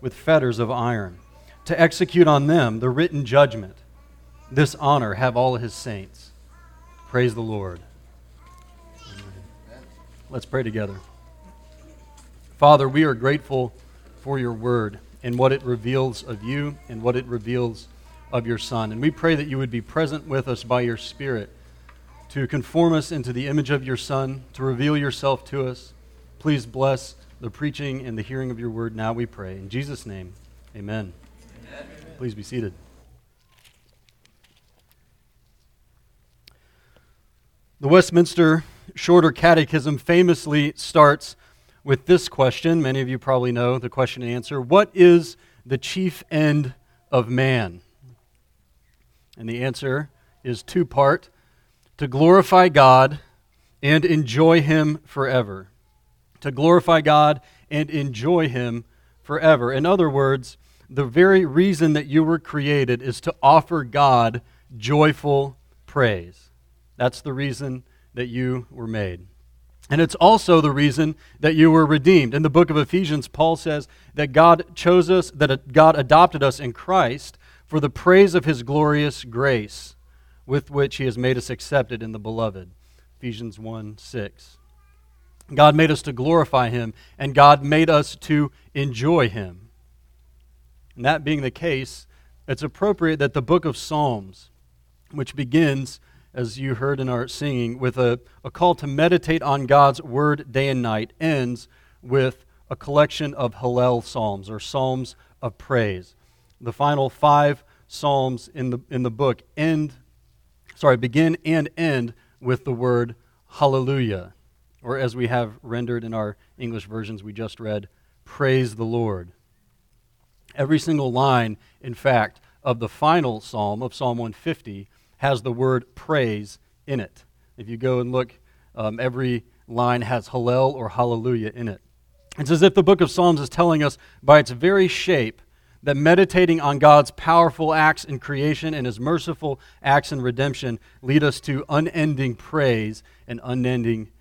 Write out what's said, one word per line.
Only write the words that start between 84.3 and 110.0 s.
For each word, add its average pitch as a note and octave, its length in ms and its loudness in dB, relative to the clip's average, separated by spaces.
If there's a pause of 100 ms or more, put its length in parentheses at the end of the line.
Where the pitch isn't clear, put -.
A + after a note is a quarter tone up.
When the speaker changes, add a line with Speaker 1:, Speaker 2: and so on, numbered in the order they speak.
Speaker 1:
God D3 220 6
made D#3 160 4
us D3 120 -2
to C#3+ 100 -8
glorify C3 580 0
him, A#2 240 -6 (240)
and C#3 160 -6
God C#3+ 280 8
made D#3 280 2
us D3 240 2
to D3 380 -2 (200)
enjoy C#3 560 0
him. F#2+ 400 -10 (1300)
And B2 80 -12
that D3+ 200 0
being D3 180 -2
the C3 80 -4
case, C#3 560 -8 (420)
it's - 140 -6
appropriate D#3+ 560 -2
that C#3 160 -2
the C#3+ 80 -2
book E3+ 240 0
of C#3 100 -4
Psalms, A#2+ 720 -6 (600)
which C#3+ 260 -10
begins, C#3 640 -2 (320)
as A#2+ 260 -8
you C3+ 180 -6
heard C3+ 240 -4
in B2+ 100 -4
our B2 180 -4
singing, B2 500 -6
with B2+ 200 -4
a, B2 220 0 (220)
a C3+ 80 -12
call F3 260 2
to D3 100 -12
meditate D#3+ 560 0
on C#3 240 -2
God's C#3 340 6
word D3 500 -2
day C3+ 180 -2
and C3 120 -2
night, A2+ 400 -4
ends C3 480 -4 (320)
with B2+ 460 -2 (240)
a C3+ 60 -8
collection D3 580 0
of B2 220 -6
Hallel B2 460 0
psalms, G2+ 460 -8
or G#2+ 120 -14
psalms C3 560 -6 (260)
of A#2+ 160 -10
praise. G#2 560 -4 (480)
The A#2+ 100 -10
final C#3+ 380 -2
five D3 520 2 (260)
psalms C3 640 -4
in B2+ 160 -6
the, B2 80 -6 (100)
in B2+ 140 -4
the B2 80 -4
book B2 320 -2 (140)
end, D3+ 360 -2 (840)